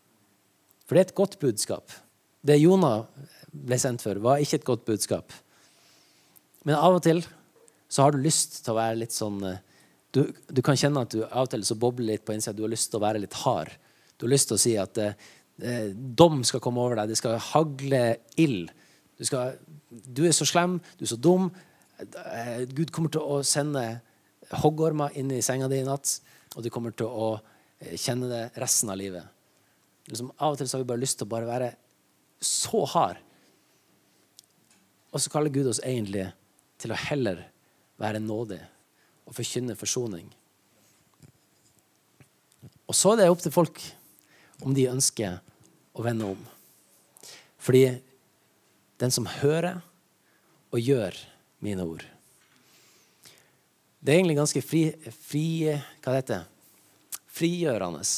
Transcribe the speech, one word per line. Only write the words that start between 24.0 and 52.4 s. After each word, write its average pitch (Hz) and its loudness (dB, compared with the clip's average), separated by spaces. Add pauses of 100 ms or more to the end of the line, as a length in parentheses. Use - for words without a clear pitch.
hoggormer 151 2
inn 135 -2
i 123 -2
senga 131 0
di 135 0
i 131 -4
natt, - -4 (380)
og 113 -12
du 113 -4
kommer 117 -8
til 113 -4
å, 110 -2 (400)
eh, - -12
kjenne 123 -4
det 117 -4 (160)
resten 117 0
av 95 -6
livet. 95 -10 (840)
Liksom, 120 -10
av 147 0
og 135 -6
til 135 -6
så 131 -4
har 131 -4
vi 123 -6
bare 120 -2
lyst - -4
til 107 -4
å - -14
bare 113 -4
være 120 -4 (640)
så - 0
hard. 117 0 (2000)
Og 143 -4
så - -2
kaller 151 0
Gud 135 0
oss 113 0
egentlig 101 -4 (480)
til 113 -8
å 98 -4
heller 107 -4 (540)
være 107 -4
nådig 107 -6 (640)
og - -20
forkynne 123 -6
forsoning. 107 -6 (2500)
Og - -4
så 202 6
er 226 4
det 175 10
opp 175 4
til 160 -2
folk - 2 (840)
om 135 0
de 131 4
ønsker 110 -2 (540)
å 113 -10
vende 113 -2
om. 95 -4 (1200)
Fordi 131 6 (960)
den 123 0
som 117 -2
hører 165 -2 (920)
og 120 0
gjør 117 0 (460)
mine 95 -4
ord. 82 -8 (2000)